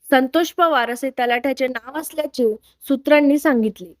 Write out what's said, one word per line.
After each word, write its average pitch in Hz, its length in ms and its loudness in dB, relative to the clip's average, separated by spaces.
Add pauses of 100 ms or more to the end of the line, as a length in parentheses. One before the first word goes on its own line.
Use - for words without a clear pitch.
संतोष 269 420 2
पवार 277 400 0
असे 262 180 -6
तलाठ्याचे 247 580 -2
नाव 254 320 -8
असल्याचे 294 560 -4 (320)
सूत्रांनी 285 520 2
सांगितले. 214 600 -2